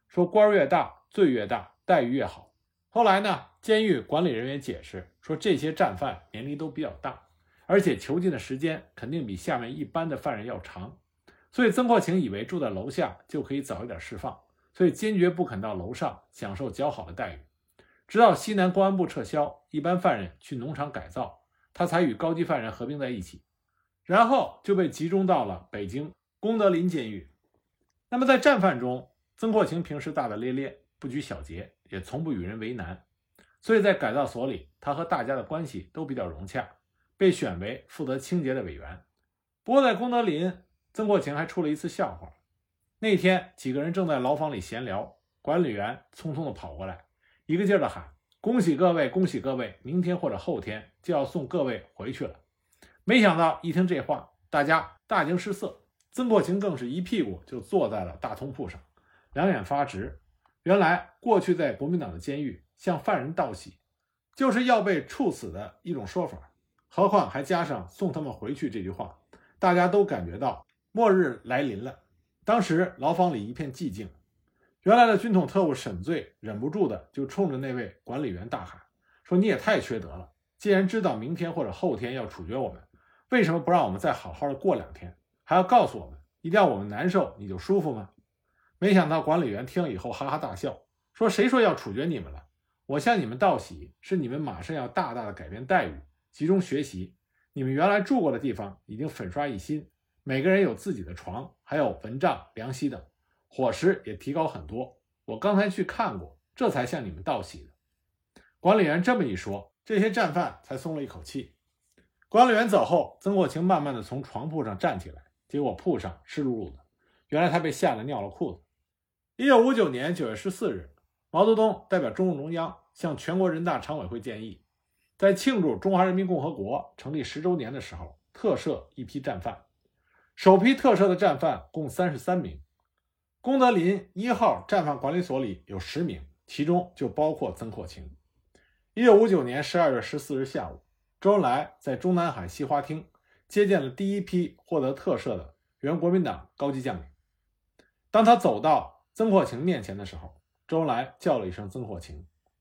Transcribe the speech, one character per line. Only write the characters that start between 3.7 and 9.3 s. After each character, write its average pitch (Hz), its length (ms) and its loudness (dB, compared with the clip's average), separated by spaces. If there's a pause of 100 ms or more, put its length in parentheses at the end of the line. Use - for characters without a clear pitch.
狱 175 160 2
管 143 240 -2
理 175 80 2
人 117 160 -4
员 139 140 -8
解 95 200 -10
释 - 300 -16 (100)
说， 160 140 -8
这 165 220 0
些 151 160 -4
战 135 240 0
犯 107 340 -8
年 113 140 -12
龄 143 120 -8
都 156 120 -8
比 - 120 -8
较 135 80 -6 (120)
大， - 260 -12 (380)
而 190 160 4
且 143 160 2
囚 143 220 -4
禁 180 120 2
的 127 80 -2
时 - 180 -8
间 160 380 -6
肯 - 160 -10
定 156 140 -4
比 101 100 -6